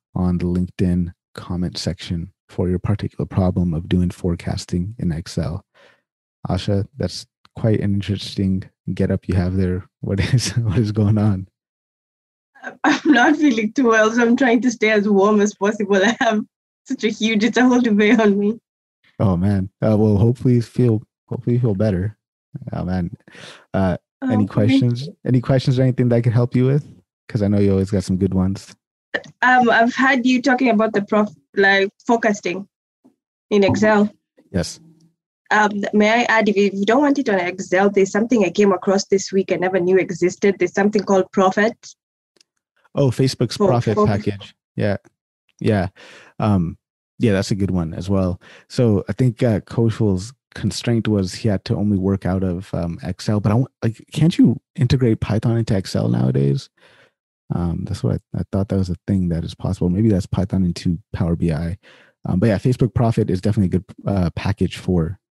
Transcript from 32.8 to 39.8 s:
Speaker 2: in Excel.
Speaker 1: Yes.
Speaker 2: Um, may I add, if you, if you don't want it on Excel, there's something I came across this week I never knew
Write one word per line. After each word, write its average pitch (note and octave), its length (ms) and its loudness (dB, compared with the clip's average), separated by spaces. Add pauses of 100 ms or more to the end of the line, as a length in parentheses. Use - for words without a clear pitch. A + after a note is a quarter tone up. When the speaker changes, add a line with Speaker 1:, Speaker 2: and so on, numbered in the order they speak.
Speaker 2:
in G3+ 140 4
Excel. G#3 460 2 (400)
Speaker 1:
Yes. - 300 -6 (720)
Speaker 2:
Um, G#3 420 0
may G#3 160 4
I A#3 140 2
add, A3 260 2
if G3+ 80 0
you, G3+ 100 4
if F#3+ 60 -2
you G3 140 -4
don't A#3+ 160 2
want C#4+ 160 2
it C#4 100 -4
on G3+ 100 0
Excel, F#3 520 0
there's G3 200 2
something G#3+ 340 0
I F3 60 0
came G3+ 220 4
across F#3+ 320 0
this - 260 -2
week F#3+ 220 -2
I F3 40 0
never F#3 220 -2
knew F#3 200 2